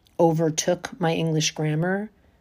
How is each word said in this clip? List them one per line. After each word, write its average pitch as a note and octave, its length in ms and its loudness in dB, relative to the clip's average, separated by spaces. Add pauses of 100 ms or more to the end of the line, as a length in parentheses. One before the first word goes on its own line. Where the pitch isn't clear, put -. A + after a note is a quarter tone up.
(180)
overtook E3 840 0
my D#3+ 140 0
English D#3+ 380 0
grammar, E3+ 580 -2 (300)